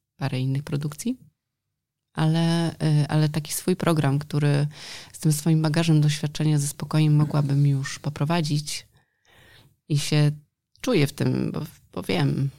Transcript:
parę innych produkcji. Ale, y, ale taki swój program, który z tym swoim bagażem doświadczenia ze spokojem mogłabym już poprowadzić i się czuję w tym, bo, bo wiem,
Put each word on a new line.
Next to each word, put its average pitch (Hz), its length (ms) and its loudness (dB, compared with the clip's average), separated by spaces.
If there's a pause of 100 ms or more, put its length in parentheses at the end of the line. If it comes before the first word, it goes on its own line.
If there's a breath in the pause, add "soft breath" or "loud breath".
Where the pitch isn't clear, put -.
(160)
parę 135 240 -4
innych 135 220 -2
produkcji. 147 560 -6 (960)
Ale, 165 600 0
y, 151 360 0
ale 156 200 2
taki 151 240 -6
swój - 240 -2
program, 147 420 0
który 147 480 0 (460 loud breath)
z - 60 -20
tym 156 140 2
swoim 156 300 2
bagażem 160 380 4
doświadczenia 151 580 0
ze 143 100 -2
spokojem 151 480 2
mogłabym 143 500 2
już 139 320 -2
poprowadzić 151 880 -4 (1000 soft breath)
i 147 100 0
się 147 320 2 (500)
czuję 175 260 2
w - 60 -2
tym, 131 400 -2
bo, 156 100 -6 (300)
bo - 100 -8
wiem, 139 460 -2 (100)